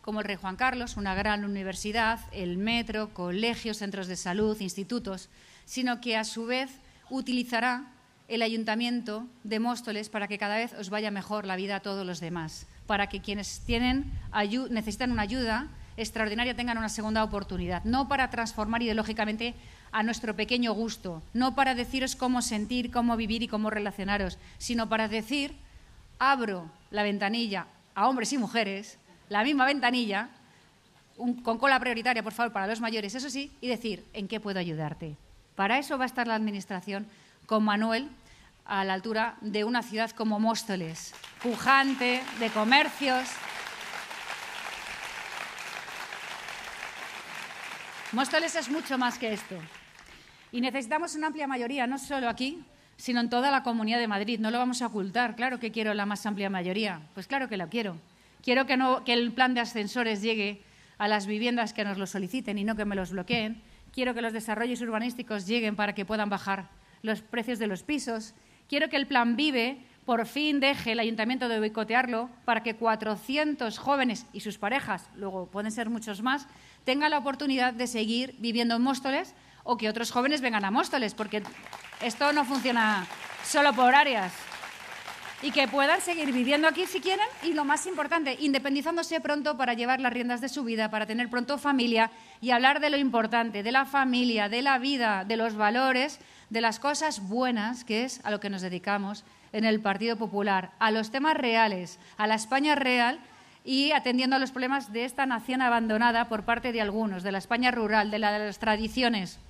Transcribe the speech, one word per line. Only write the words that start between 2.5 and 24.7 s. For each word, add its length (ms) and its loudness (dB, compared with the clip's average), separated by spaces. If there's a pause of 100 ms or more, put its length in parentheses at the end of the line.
metro, 560 0
colegios, 640 -2
centros 300 -6
de 80 -6
salud, 440 0
institutos, 720 -6 (360)
sino 360 -2
que 160 0
a 60 0
su 220 -6
vez 240 -2 (400)
utilizará 760 -2 (420)
el 140 -2
Ayuntamiento 840 -2 (160)
de 160 -2
Móstoles 500 -2
para 180 -4
que 100 -6
cada 200 -2
vez 160 -2
os 160 -10
vaya 220 -2
mejor 340 -4
la 100 -2
vida 220 -2
a 40 -4
todos 240 -4
los 140 -6
demás, 480 -6 (180)
para 220 2
que 140 -8
quienes 440 -6
tienen 400 2 (260)
ayu-, 380 0
necesitan 420 -2
una 120 2
ayuda 440 -2 (300)
extraordinaria 580 -2
tengan 220 -2
una 120 -2
segunda 340 0
oportunidad, 600 -2
no 240 2
para 220 2
transformar 520 -2
ideológicamente 720 -2 (380)
a 100 0
nuestro 320 -2
pequeño 380 2
gusto, 500 -4 (120)
no 220 2
para 200 4
deciros 400 -2
cómo 260 2
sentir, 480 -2
cómo 280 2
vivir 260 0
y 60 -4
cómo 200 0
relacionaros, 680 -2 (220)
sino 280 -2